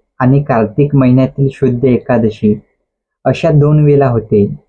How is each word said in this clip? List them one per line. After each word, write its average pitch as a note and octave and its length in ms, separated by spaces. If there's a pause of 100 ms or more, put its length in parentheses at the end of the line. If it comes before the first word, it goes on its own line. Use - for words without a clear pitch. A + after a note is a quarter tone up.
(180)
आणि C3 240
कार्तिक C3+ 520
महिन्यातील C3 580
शुद्ध A#2+ 320
एकादशी A2 760 (640)
अशा C3 260
दोन D3+ 340
वेळा C#3+ 240
होते. G#2+ 460 (140)